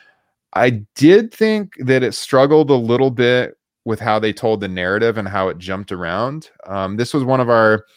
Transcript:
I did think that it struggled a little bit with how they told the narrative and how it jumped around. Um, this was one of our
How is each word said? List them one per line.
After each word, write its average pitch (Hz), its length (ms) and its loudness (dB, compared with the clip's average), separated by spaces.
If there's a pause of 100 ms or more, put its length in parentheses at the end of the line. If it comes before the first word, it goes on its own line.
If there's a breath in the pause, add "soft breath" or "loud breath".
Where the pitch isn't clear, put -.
(520 soft breath)
I 110 320 0 (100)
did 202 400 4
think 214 460 -2
that 127 240 0
it 104 100 -4
struggled 143 560 2
a 143 40 6
little 123 360 2
bit 123 480 0 (260)
with 110 140 -4
how 110 220 -2
they 107 120 -2
told 110 280 -2
the 98 80 -6
narrative 98 500 -2
and 101 80 -8
how 95 220 -4
it 80 100 -8
jumped 95 320 -10
around. 98 600 -6 (140)
Um, 95 320 -6
this 123 160 -4
was 143 120 -2
one 131 160 0
of 120 100 0
our 110 360 4 (100)